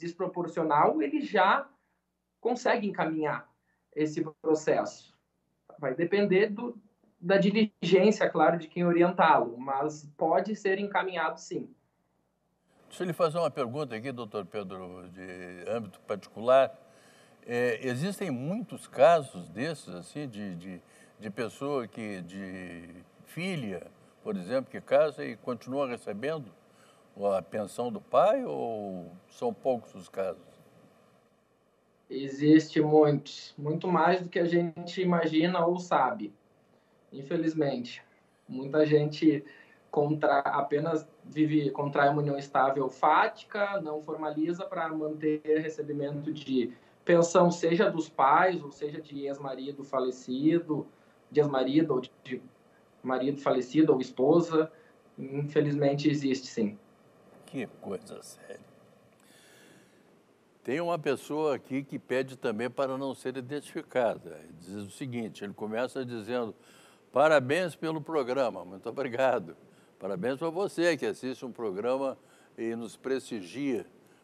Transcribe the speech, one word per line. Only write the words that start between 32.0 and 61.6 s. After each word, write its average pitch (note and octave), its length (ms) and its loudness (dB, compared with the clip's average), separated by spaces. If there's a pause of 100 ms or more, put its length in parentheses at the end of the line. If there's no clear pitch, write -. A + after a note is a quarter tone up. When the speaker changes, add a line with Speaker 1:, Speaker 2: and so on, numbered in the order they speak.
Speaker 1:
Existe C#3+ 720 4
muitos, D3+ 760 4
muito D#3 300 -4
mais F3+ 340 4
do F3 80 -8
que F#3+ 100 -2
a E3+ 60 4
gente E3+ 560 -2
imagina E3+ 640 2
ou F3 140 0
sabe, B2 540 -2 (800)
infelizmente. D3+ 920 -2 (440)
Muita C#3+ 380 2
gente D3+ 600 4 (440)
contra-, D3 500 2
apenas D3 680 0 (160)
vive, D3 460 2
contrai C#3+ 400 2
uma D3 120 2
união C#3+ 160 -2
estável C3+ 520 0
fática, G3+ 920 2
não D3+ 200 -6
formaliza D#3 640 -4
pra E3+ 240 -4
manter D3+ 520 -2 (200)
recebimento D3 720 -6
de B2+ 400 -2 (320)
pensão, E3+ 440 6
seja E3+ 400 2
dos D#3+ 200 -4
pais, D#3+ 520 4
ou C#3+ 100 -12
seja D3 300 -10
de C#3+ 240 -10
ex-marido C#3 580 -8
falecido, C#3+ 1040 0 (420)
de C#3 100 2
ex-marido C#3+ 540 2
ou B2+ 80 0
de, - 100 -12 (120)
de B2+ 180 -8 (600)
marido B2+ 380 -2
falecido C#3+ 540 4
ou B2+ 80 2
esposa. D#3 720 4 (460)
Infelizmente C#3+ 920 0
existe, C#3 380 0
sim. G#2 300 -4 (720)
Speaker 2:
Que C3 160 -8 (140)
coisa - 420 -12
séria. - 480 -20 (1900)
Tem C3 160 -2
uma E3+ 180 -2
pessoa D3 580 -2
aqui C3 280 -6